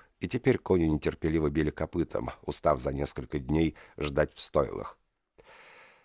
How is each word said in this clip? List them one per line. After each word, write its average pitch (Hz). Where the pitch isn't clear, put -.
и 95
теперь 120
кони 87
нетерпеливо 78
били 76
копытом, 76
устав 76
за 67
несколько 69
дней 76
ждать 73
в -
стойлах. 50